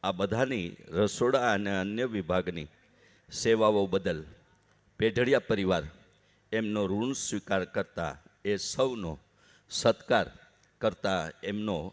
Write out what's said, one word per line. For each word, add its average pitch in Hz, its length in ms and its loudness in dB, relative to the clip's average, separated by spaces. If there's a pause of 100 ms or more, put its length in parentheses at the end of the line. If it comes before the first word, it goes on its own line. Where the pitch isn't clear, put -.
આ 98 100 0
બધાની 104 540 -2 (240)
રસોડા 120 600 2
અને 101 280 0
અન્ય 107 260 -2 (100)
વિભાગની 87 500 -2 (640)
સેવાઓ 107 580 4
બદલ 90 340 -2 (800)
પેઢડિયા 120 480 2
પરિવાર 92 360 2 (680)
એમનો 107 340 0
ઋણ 107 260 -2
સ્વીકાર 101 520 -2
કરતા, 85 480 -6 (320)
એ 101 120 0
સૌનો 110 580 -4 (560)
સત્કાર - 560 2 (540)
કરતા 95 420 0 (200)
એમનો 101 360 -4 (140)